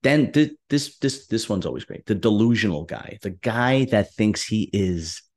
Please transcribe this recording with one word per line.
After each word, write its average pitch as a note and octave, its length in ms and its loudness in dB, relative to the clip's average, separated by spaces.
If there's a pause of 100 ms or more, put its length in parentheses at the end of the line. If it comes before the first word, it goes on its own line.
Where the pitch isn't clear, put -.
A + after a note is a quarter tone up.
Then C#3 300 4
th-, D3+ 240 2 (120)
this, - 300 -2
this, - 280 -4
this A2+ 220 -4
one's F#2 180 -2
always B1+ 180 -8
great. - 220 -16
The G#2+ 80 0
delusional G#2 720 2
guy, - 380 -12
the G2+ 80 -8
guy B2 560 0
that G#2+ 280 0
thinks G#2+ 280 0
he A2 300 -4
is F2 500 -2 (140)